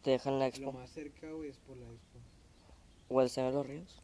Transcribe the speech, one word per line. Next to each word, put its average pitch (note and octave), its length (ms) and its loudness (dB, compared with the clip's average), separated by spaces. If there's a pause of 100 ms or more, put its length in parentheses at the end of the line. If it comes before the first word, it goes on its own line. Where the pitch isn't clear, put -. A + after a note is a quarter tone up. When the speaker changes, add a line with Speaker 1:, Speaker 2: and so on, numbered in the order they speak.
Speaker 1:
Te C#3+ 80 0
deja C3 220 6
en C3+ 80 2
la C3+ 60 6
Speaker 2:
Lo B2+ 40 4
Speaker 1:
expo. C3+ 220 -6
Speaker 2:
más B2+ 180 -10
cerca, D#3 420 -12
güey, D#3 200 -6
es C3 80 -16
por C3 180 -16
la B2 80 -14
expo. A#2 320 -18 (920)
Speaker 1:
O C3 140 6
el B2 80 6
Señor C3 220 0
de C#3 60 2
los C3+ 100 0
Ríos. D3+ 360 -12